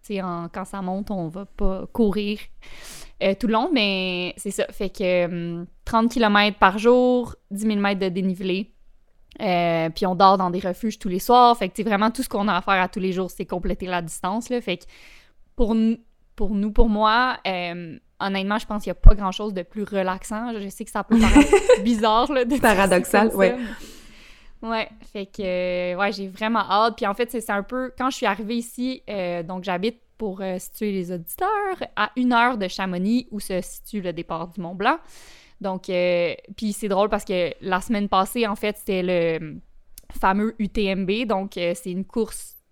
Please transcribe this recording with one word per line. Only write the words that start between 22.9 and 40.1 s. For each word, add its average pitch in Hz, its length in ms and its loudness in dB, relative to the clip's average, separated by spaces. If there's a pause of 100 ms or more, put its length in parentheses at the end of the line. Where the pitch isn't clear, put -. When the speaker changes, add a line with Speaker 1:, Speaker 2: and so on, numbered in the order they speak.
Speaker 1:
comme 202 80 -4
Speaker 2:
ouais. 190 120 6
Speaker 1:
ça, 247 60 -4 (1040)
mais 226 60 -8
ouais, 220 200 -2 (240)
fait 196 140 -8
que, - 160 -10
euh, 180 560 -2
ouais, 202 140 0
j'ai 196 160 -8
vraiment 214 320 -2 (100)
hâte. 226 260 4
Puis 233 100 -2
en 196 80 0
fait, 240 160 -2
c'est, 233 120 -4
c'est 214 100 -4
un 202 100 0
peu, 254 340 -6
quand 262 140 -2
je 254 60 -8
suis 247 100 -2
arrivée 208 300 -2
ici, 247 520 -6
euh, 175 340 -4
donc 185 220 -10
j'habite, 196 360 -2 (160)
pour, 190 240 -6
euh, 185 180 -4
situer - 340 -6
les 185 200 -4
auditeurs, 381 640 -4 (180)
à 214 220 -2
une 247 160 2
heure 240 240 4
de 196 120 -4
Chamonix, 190 600 -2
où 214 80 -8
se 190 220 -4
situe - 400 -10
le 175 140 -6
départ 170 340 -8
du 175 140 -10
Mont 170 120 -10
Blanc. 220 220 2 (640)
Donc, 190 300 -6
euh, 175 420 2 (240)
puis 208 160 -4
c'est 208 160 -6
drôle 196 220 2
parce 208 160 -2
que 180 340 -2
la 190 220 -2
semaine 208 260 -2
passée, 196 380 0
en 208 100 -4
fait, 208 220 -4
c'était 185 240 -2
le 165 560 -2 (600)